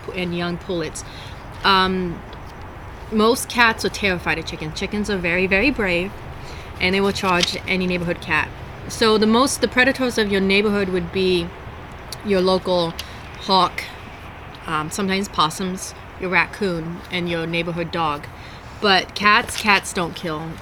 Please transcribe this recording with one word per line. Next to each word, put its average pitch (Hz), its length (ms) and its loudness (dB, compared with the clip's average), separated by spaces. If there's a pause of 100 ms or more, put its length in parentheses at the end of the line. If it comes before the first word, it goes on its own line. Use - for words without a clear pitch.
(160)
and 180 200 -2
young 175 220 -2
pullets. 170 480 -6 (580)
Um, 185 560 2 (920)
most 220 360 4
cats 226 380 4
are 190 40 2
terrified 175 480 0
of 165 80 -6
chickens. 156 320 -8
Chickens 208 320 -2
are 202 80 0
very, 175 300 2
very 196 240 4
brave, 185 400 0 (720)
and 185 140 2
they 196 60 4
will 196 120 4
charge 180 420 2 (120)
any 185 200 0
neighborhood 175 340 -2
cat. 156 280 2 (400)
So 220 300 4
the 214 80 6
most, 240 340 4
the 247 60 4
predators 262 500 2
of 208 140 2
your 196 100 4
neighborhood 202 480 4
would 175 220 -2
be 185 360 2 (800)
your 196 160 2
local 180 520 2 (480)
hawk, 185 420 4 (840)
um, 156 260 -2
sometimes 196 380 0
possums, 185 640 0 (260)
your 180 120 -4
raccoon, 170 640 0 (140)
and 175 180 0
your 165 180 0
neighborhood 170 440 -2
dog. 151 340 0 (540)
But 190 360 4
cats, 208 440 4
cats 196 320 4
don't 170 240 -2
kill, 160 280 -4 (180)